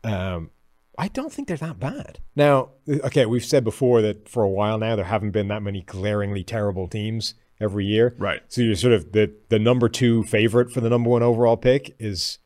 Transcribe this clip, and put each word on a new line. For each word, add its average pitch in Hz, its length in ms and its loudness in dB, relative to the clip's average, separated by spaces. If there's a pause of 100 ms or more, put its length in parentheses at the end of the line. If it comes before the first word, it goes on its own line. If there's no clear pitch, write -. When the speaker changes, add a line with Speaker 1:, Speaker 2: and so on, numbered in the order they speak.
Speaker 1:
Um, 92 460 -4 (480)
I 175 100 -4
don't 277 240 -8
think 285 160 -10
they're 175 100 -4
that 156 220 -10
bad. 202 400 -10 (160)
Now, 143 360 2 (180)
okay, 139 360 0
we've 120 200 -2
said 139 180 2
before 120 380 2
that 107 260 -2
for 117 160 -2
a 98 60 2
while 104 280 0
now 110 200 -2
there 92 80 -2
haven't 104 260 -2
been 101 160 -2
that 104 160 -6
many 98 180 -6
glaringly 101 640 -4
terrible 98 460 -4
teams 110 460 -6 (260)
every 101 240 -2
year. 113 320 4
Speaker 2:
Right. 92 320 -4
Speaker 1:
So 120 120 -4
you're 113 140 2
sort 117 180 4
of 87 200 0
the, 107 200 4 (140)
the - 120 2
number 120 280 4
two 117 380 2
favorite 113 480 2
for 127 80 -4
the 113 80 -2
number 120 200 2
one 120 140 4
overall 117 320 4
pick 127 440 0
is 104 460 -6